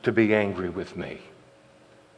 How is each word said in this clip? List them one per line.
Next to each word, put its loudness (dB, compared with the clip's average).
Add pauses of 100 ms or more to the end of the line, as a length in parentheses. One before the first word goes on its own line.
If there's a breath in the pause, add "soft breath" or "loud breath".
to 0
be 4
angry 0
with -8
me?" -10 (960)